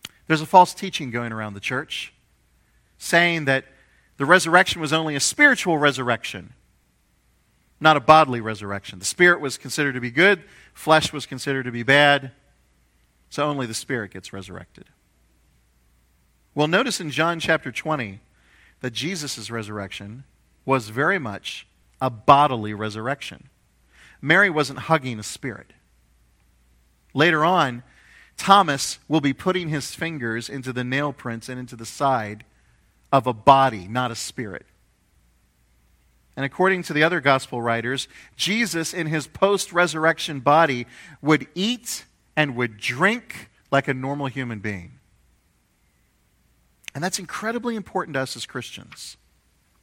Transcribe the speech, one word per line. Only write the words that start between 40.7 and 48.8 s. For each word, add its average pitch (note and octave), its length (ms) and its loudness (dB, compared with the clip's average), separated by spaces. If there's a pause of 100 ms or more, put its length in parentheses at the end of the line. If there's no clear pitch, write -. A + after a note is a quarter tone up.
would D3+ 340 2
eat A3 500 -4 (300)
and C#3+ 200 0
would A#2 220 -4
drink F3+ 720 -4 (220)
like C#3 160 2
a D3 60 0
normal C3+ 340 -6
human A#2+ 320 -8
being. G2 340 -8 (2000)
And C#3+ 80 -8
that's F3+ 160 -6
incredibly A3+ 560 -6
important F3+ 380 -6
to C3+ 80 -2
us B2+ 140 -8
as A#2+ 100 -12
Christians. - 720 -14 (640)